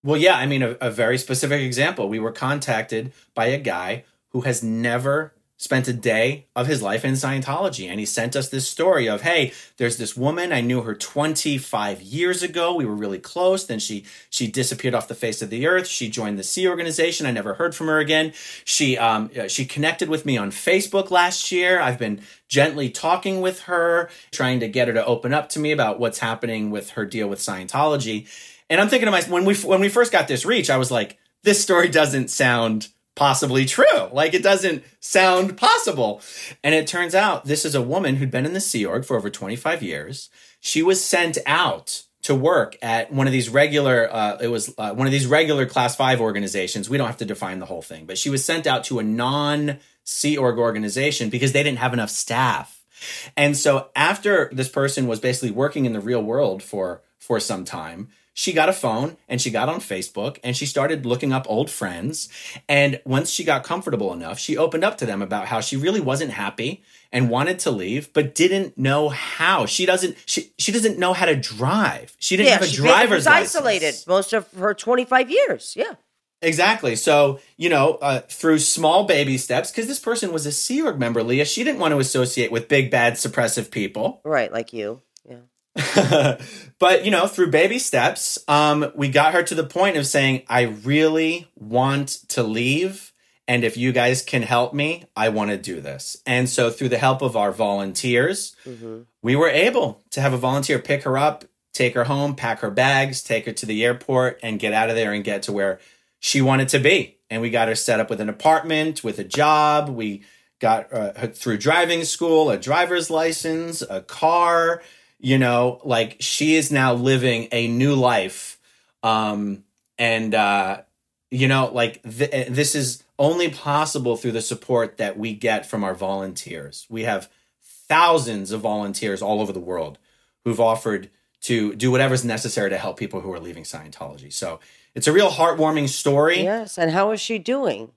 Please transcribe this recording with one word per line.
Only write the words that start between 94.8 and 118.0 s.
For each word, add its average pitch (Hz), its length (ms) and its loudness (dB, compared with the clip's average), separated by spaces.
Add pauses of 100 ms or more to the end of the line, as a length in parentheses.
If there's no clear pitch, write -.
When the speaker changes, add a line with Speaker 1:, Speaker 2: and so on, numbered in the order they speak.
Speaker 1:
I 110 140 0
want 107 220 -2
to 98 40 -4
do 87 240 -10
this." 69 460 -12
And 127 240 0
so 120 180 2
through 120 220 -2
the 120 80 0
help 131 240 2
of 120 120 -2
our 104 160 2
volunteers, 110 1040 0 (120)
Speaker 2:
Mm-hmm. 113 360 -14 (200)
Speaker 1:
we 127 140 2
were 160 120 4
able 175 640 2
to - 100 -6
have 135 140 2
a - 40 -2
volunteer 139 400 0
pick 143 260 -2
her 131 120 0
up, 147 280 0 (280)
take 123 220 0
her 120 100 2
home, 143 300 -2
pack 117 260 -4
her 107 100 -4
bags, 135 520 0
take 113 240 -2
her 117 60 -6
to - 120 -8
the 110 180 -2
airport, 123 600 0
and 110 160 -4
get 107 160 -2
out 113 160 2
of 113 60 0
there 107 180 0
and 104 100 -4
get 101 200 -4
to 107 80 -6
where 98 260 0 (420)
she - 220 0
wanted 131 260 4
to 143 100 2
be. 151 380 2 (140)
And 113 100 -6
we 117 80 -4
got 113 200 2
her 113 60 0
set 110 260 0
up 113 100 -2
with 107 100 -4
an 107 80 -4
apartment, 156 720 0
with 113 160 -6
a 101 60 -8
job. 151 640 2
We 107 360 -6 (340)
got, 110 340 0
uh, 107 240 -4
her 107 120 -6
through 110 300 -4
driving 165 460 2
school, 156 460 2
a 101 80 0
driver's 175 520 0
license, 165 800 -2
a 95 140 -6
car, 170 800 2 (360)
you 135 200 2
know, 123 460 2
like, 117 360 -2
she 156 360 2
is 151 140 2
now 131 240 4
living 123 580 2
a 117 160 0
new 131 260 2
life. 117 640 0 (440)